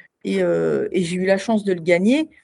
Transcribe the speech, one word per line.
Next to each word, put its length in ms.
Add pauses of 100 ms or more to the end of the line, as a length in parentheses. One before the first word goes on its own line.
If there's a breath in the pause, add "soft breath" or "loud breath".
(240 soft breath)
Et, 180
euh, 500
et 100
j'ai 140
eu 100
la 120
chance 260
de 80
le 80
gagner, 480 (160 soft breath)